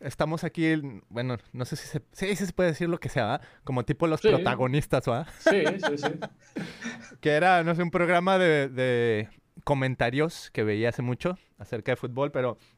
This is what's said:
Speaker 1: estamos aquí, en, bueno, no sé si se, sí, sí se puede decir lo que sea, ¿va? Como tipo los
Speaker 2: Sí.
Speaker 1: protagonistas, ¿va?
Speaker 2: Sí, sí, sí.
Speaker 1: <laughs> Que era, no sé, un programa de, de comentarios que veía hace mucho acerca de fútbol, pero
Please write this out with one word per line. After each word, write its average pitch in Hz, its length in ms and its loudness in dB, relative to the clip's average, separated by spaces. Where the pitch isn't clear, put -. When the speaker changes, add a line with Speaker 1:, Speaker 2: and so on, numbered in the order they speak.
Speaker 1:
estamos 156 440 -4
aquí, 160 220 -2
en, 143 420 -2
bueno, 120 280 -4
no 123 140 -6
sé 160 100 -8
si - 100 -10
se, 151 160 -8
sí, 196 200 -4
sí 196 120 -4
se 175 80 -6
puede 180 160 2
decir 170 180 -2
lo 170 140 -2
que 131 80 -6
sea, 117 160 0
¿va? 123 160 -2
Como 123 180 -2
tipo 160 240 0
los 156 140 0
Speaker 2:
Sí. 214 80 4
Speaker 1:
protagonistas, 131 800 2
¿va? 123 160 0
Speaker 2:
Sí, 302 220 4
sí, 294 200 -2
sí. 269 100 -4
Speaker 1:
<laughs> - 1120 -12
Que 151 120 2
era, 170 340 6
no 165 100 2
sé, 175 80 0
un 170 80 -2
programa 180 460 4
de, 151 320 4
de 120 580 2
comentarios 131 840 0
que 117 120 -2
veía 107 240 0
hace - 140 -4
mucho 123 360 -4
acerca 107 340 -6
de 123 60 0
fútbol, 131 340 -4
pero 127 260 -2